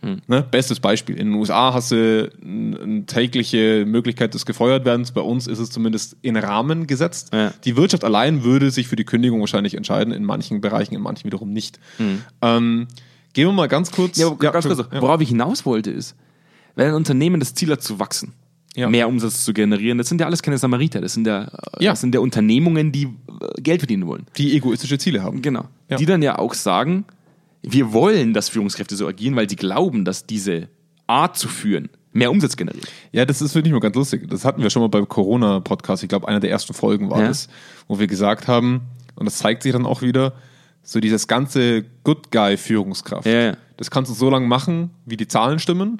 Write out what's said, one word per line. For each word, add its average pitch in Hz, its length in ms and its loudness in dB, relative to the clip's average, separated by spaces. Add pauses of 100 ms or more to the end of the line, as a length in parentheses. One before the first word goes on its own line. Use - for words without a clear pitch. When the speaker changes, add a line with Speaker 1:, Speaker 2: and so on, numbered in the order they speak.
Speaker 1:
Mhm. 98 240 -6
Speaker 2:
Ne? 131 220 2
Bestes 131 300 0
Beispiel. - 360 0
In 104 120 -4
den 104 80 0
U 107 80 0
S 98 80 -2
A 123 240 2
hast 123 160 -2
du 110 400 2 (100)
n-, 110 340 -6
n-, 104 300 -4
tägliche 113 800 2
Möglichkeit 117 480 0
des - 140 -8
Gefeuertwerdens. 120 640 0
Bei 110 100 -2
uns 123 240 -2
ist 110 140 -6
es 113 100 -6
zumindest 110 540 -4
in 113 140 0
Rahmen 123 500 -2
gesetzt. 143 460 -2
Speaker 1:
Ja. 107 200 2 (120)
Speaker 2:
Die 120 120 0
Wirtschaft 175 260 4
allein 120 400 2
würde 135 280 4
sich 123 160 -2
für 110 80 -6
die 110 80 0
Kündigung 117 380 2
wahrscheinlich 101 340 -2
entscheiden, 107 360 -2
in 104 140 -4
manchen 104 340 -4
Bereichen, 104 360 -2
in 101 60 -6
manchen 101 240 -8
wiederum 101 280 -8
nicht. - 260 -8 (200)
Speaker 1:
Mhm. 101 220 -2 (200)
Speaker 2:
Ähm, 117 460 2 (460)
gehen 147 140 4
wir 196 60 2
mal 175 140 2
ganz 165 240 0
kurz 180 260 -2
Speaker 1:
Ja, 165 80 4
aber 151 180 0
Speaker 2:
Ja, 151 60 4
Speaker 1:
ganz 165 160 0
kurz, 127 140 0
Speaker 2:
Entschuldigung. 123 160 -6
Ja. - 80 -4
Speaker 1:
worauf 156 180 4
ich 143 80 0
hinaus 127 380 0
wollte, 110 240 0
ist, - 240 -10 (580)
wenn 135 140 2
ein 156 80 2
Unternehmen 156 460 2
das 127 120 -4
Ziel 175 160 -2
hat, 147 140 0
zu 101 160 -6
wachsen, - 340 -8 (420)
Speaker 2:
Ja. 123 140 -2
Speaker 1:
mehr 117 200 4
Umsatz 117 360 -2
zu 113 80 0
generieren, 107 460 2
das 117 80 -2
sind 170 140 0
ja 156 40 0
alles 160 160 -2
keine 143 160 -2
Samariter, 123 440 0
das 90 120 -6
sind 113 140 0
ja, 104 160 -2
äh, - 400 -10
Speaker 2:
Ja. 202 80 4
Speaker 1:
das - 100 -2
sind 123 140 -2
ja 131 60 0
Unternehmungen, 139 720 2
die, 143 100 0
äh, - 580 -10
Geld 170 200 2
verdienen 98 260 -2
wollen. 64 180 -8 (120)
Speaker 2:
Die 143 180 2
egoistische 127 420 0
Ziele 131 240 0
haben. 123 220 -6
Speaker 1:
Genau. 131 220 -4 (240)
Speaker 2:
Ja. 131 80 -2
Speaker 1:
Die 147 80 0
dann 170 180 4
ja 135 160 0
auch 117 160 -2
sagen, 131 480 0 (600)
wir 117 300 2
wollen, 139 400 4
dass 101 160 0
Führungskräfte 104 460 -4
so 95 100 -4
agieren, 104 300 -4
weil 110 140 2
sie 101 80 -6
glauben, 110 480 0
dass 92 200 -6
diese 95 440 -4 (360)
Art 147 320 2
zu - 120 -4
führen 98 400 -2 (220)
mehr 120 200 2
Umsatz 170 240 2
generiert. - 320 -8 (240)
Speaker 2:
Ja, 123 140 2
das 143 160 0
ist, 147 100 -2
finde 160 160 2
ich, 156 60 4
mal 120 80 4
ganz 104 140 2
lustig. 131 340 -2
Das 98 160 -4
hatten 131 180 0
wir 104 80 4
schon 120 100 2
mal 113 60 4
beim 104 200 2
Corona-Podcast, 98 960 0
ich 87 60 -6
glaub, 98 160 -2
einer 104 140 0
der 98 100 0
ersten 98 240 -4
Folgen 104 380 0
war - 100 2
Speaker 1:
Ja. 107 60 4
Speaker 2:
das, 135 220 -4 (380)
wo 101 120 -4
wir 104 80 2
gesagt 101 400 0
haben, 123 340 2 (340)
und - 100 -6
das - 120 -4
zeigt 113 260 0
sich 131 100 2
dann 123 120 0
auch 127 160 -2
wieder, 127 320 2 (500)
so - 160 -4
dieses 107 280 0
ganze 120 560 2 (200)
Good-Guy-Führungskraft. 101 1200 0
Speaker 1:
Ja, 117 140 4
ja. 110 160 0 (200)
Speaker 2:
Das - 120 -10
kannst 127 220 -2
du 110 40 -10
so 127 140 2
lange 131 180 2
machen, 165 440 0 (140)
wie 110 120 -8
die 110 100 -4
Zahlen 127 320 2
stimmen. 196 400 -2